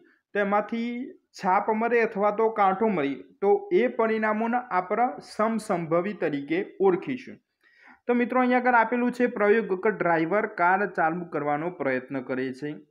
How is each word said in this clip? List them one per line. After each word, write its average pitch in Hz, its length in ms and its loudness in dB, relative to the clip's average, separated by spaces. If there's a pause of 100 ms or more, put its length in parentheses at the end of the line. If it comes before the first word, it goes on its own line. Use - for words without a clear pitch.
(340)
તો 202 60 0
એમાંથી 214 520 -2 (480)
છાપ 196 280 0 (120)
મરે 233 220 2
અથવા 208 360 0
તો 220 120 2
કાંટો 208 380 2
મરે, 147 240 0 (280)
તો 202 100 2 (220)
એ 190 100 4 (160)
પરિણામોને 220 720 0
આપણે 185 360 0 (200)
સમસંભવી 196 960 -2
તરીકે 147 360 -2 (220)
ઓળખીશું. 151 560 0 (680)
તો 240 80 2
મિત્રો, 240 260 0
અહીંયા 247 200 4
આગળ 240 200 4
આપેલું 240 320 0
છે 247 240 0
પ્રયોગ 208 360 2 (100)
કે 220 100 2
ડ્રાઈવર 170 640 0
કાર 180 240 4 (160)
ચાલુ 170 360 -2
કરવાનો 147 380 -2
પ્રયત્ન 135 520 -4
કરે 131 300 -4
છે. 147 220 -8 (160)